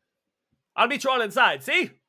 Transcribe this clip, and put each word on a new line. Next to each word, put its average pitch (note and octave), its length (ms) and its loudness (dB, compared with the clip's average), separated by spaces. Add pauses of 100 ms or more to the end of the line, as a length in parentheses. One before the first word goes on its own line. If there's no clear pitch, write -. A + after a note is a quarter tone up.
(760)
I'll A3 120 4
meet C#4 160 -4
you C#4 60 0
all B3+ 100 0
inside, G3 440 0
see?" E4 260 0 (180)